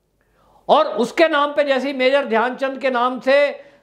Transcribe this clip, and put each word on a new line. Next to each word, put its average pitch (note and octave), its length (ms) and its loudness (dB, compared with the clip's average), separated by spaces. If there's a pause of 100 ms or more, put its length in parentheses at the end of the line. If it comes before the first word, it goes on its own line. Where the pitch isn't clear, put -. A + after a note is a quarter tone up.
(680)
और C#4+ 180 4
उसके A#3+ 420 0
नाम D4 220 0
पे D4 140 -2
जैसे C4+ 280 -2
ही - 20 -8
मेजर C4+ 300 2
ध्यानचंद B3+ 540 -2
के C4+ 120 -2
नाम B3+ 300 -2
से C#4 440 0 (180)